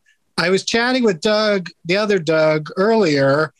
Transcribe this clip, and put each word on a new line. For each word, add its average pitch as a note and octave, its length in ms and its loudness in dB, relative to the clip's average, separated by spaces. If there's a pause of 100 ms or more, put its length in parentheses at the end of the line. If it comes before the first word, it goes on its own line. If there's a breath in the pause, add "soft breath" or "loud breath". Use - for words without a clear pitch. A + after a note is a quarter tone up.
(380)
I E3+ 140 -2
was F#3+ 120 0
chatting B3 400 -2
with F#3+ 180 0
Doug, G#3+ 480 0 (160)
the F3+ 120 0
other G#3 220 0
Doug, D#3 580 0
earlier, D#3 840 2